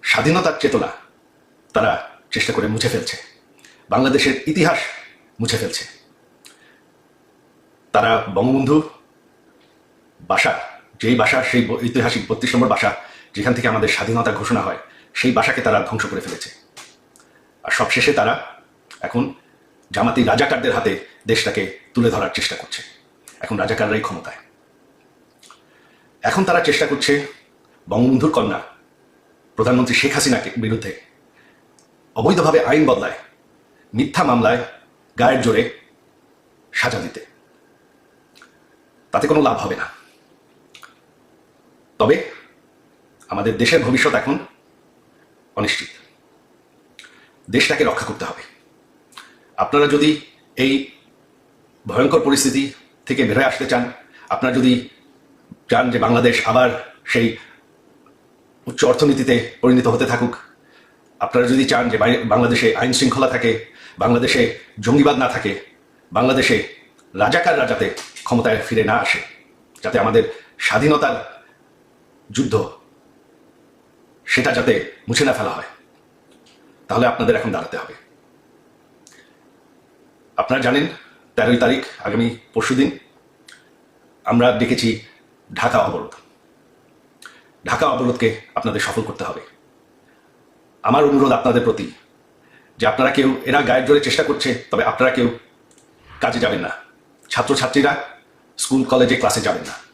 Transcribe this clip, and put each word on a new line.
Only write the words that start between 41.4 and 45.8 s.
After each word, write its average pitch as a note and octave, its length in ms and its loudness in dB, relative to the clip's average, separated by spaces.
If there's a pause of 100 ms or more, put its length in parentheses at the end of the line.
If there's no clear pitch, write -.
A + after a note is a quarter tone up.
তবে - 240 2 (1080)
আমাদের G#2+ 280 -2
দেশের D#3 260 2
ভবিষ্যৎ B2+ 300 0
এখন - 240 0 (1160)
অনিশ্চিত, - 320 -4 (1600)